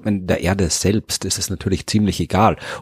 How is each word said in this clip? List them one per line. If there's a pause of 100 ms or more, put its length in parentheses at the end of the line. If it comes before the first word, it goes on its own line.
in
der
Erde
selbst
ist
es
natürlich
ziemlich
egal. (240)